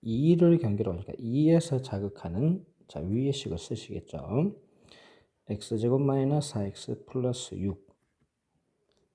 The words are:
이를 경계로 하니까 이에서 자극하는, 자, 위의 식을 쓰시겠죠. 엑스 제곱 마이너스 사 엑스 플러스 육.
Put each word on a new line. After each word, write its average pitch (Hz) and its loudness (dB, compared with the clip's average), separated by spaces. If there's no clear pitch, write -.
이를 165 6
경계로 104 0
하니까 90 -8
이에서 139 2
자극하는, 101 -2
자, - -12
위의 113 0
식을 107 -6
쓰시겠죠. 107 -4
엑스 104 -4
제곱 120 2
마이너스 135 2
사 104 -4
엑스 - -10
플러스 123 -4
육. 95 -6